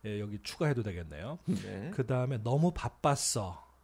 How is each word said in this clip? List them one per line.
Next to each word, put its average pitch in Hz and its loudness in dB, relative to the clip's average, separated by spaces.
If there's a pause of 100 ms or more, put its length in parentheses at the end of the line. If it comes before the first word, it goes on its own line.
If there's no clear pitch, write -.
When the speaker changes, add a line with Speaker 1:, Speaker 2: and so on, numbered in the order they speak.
Speaker 1:
예, 104 -2
여기 104 -6
추가해도 143 0
되겠네요. 87 -6
Speaker 2:
네. 101 -2
Speaker 1:
그다음에 127 2
"너무 139 4
바빴어." - 0 (200)